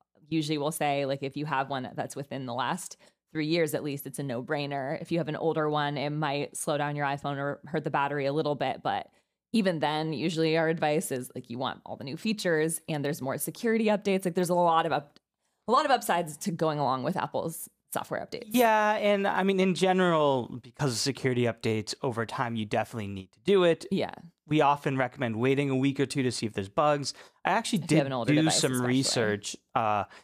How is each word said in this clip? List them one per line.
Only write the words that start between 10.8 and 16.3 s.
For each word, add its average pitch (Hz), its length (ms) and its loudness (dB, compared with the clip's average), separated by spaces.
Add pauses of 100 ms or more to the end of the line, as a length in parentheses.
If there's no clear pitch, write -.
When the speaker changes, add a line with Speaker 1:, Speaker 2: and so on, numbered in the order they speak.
Speaker 1:
is, 127 220 -4
like, 127 140 -10
you 117 80 -10
want 127 300 -6
all - 100 -12
the - 80 -14
new 139 140 -8
features 165 680 0
and 147 160 -2
there's 143 180 -4
more 131 160 -4
security 226 480 0
updates. 196 400 0
Like, 170 80 -2
there's 180 160 0
a 180 40 2
lot 165 320 4
of 151 60 0
up-, 143 260 -4 (500)
a 220 40 2
lot 294 140 4
of 277 40 0
upsides 180 480 2